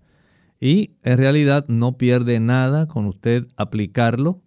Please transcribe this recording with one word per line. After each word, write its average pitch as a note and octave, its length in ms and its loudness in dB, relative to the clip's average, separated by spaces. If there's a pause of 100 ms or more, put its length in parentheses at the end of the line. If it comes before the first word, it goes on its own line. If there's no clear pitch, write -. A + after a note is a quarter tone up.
(580)
Y F3 340 0 (120)
en B2 140 0
realidad C#3+ 500 2
no A#2+ 300 -2
pierde B2 420 0
nada C3 480 0
con A#2 200 -4
usted A#2 400 -2 (100)
aplicarlo A#2 880 -2